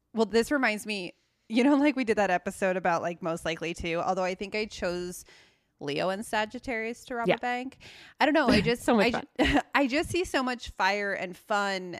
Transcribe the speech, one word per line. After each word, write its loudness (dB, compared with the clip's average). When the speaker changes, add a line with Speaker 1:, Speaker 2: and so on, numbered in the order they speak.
Speaker 1:
well, 2
this 0
reminds 0
me, -6
you 2
know, 6
like, 4
we 0
did 0
that 4
episode 0
about, 0
like, -6
most -4
likely -4
to, -4
although 0
I -2
think -8
I -2
chose -6
Leo -2
and -4
Sagittarius -6
to -10
rob -2
Speaker 2:
Yeah. 4
Speaker 1:
a -4
bank. -6
I 4
don't 4
know. 4
I 6
Speaker 2:
<laughs> 0
Speaker 1:
just, 0
Speaker 2:
So 4
much 4
Speaker 1:
I -2
ju- -2
<laughs> -
Speaker 2:
fun. 4
Speaker 1:
I 4
just 0
see 0
so -2
much -6
fire 0
and -8
fun. -4